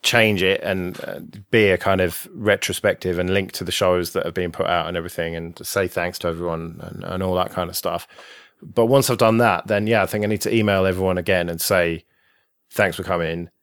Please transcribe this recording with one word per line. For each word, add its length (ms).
change 400
it 180
and, 440
uh, 140
be 180
a 80
kind 240
of 320
retrospective 840
and 160
link 200
to 100
the 80
shows 400
that 140
have 80
been 180
put 140
out 220
and 100
everything, 400
and 180
to 80
say 240
thanks 320
to 80
everyone 540
and, 240
and 180
all 120
that 160
kind 180
of 80
stuff. 300
But 260
once 220
I've 80
done 200
that, 300
then, 200
yeah, 160
I 20
think 200
I 20
need 140
to 120
email 320
everyone 320
again 300
and 140
say, 420
"Thanks 260
for 60
coming. 460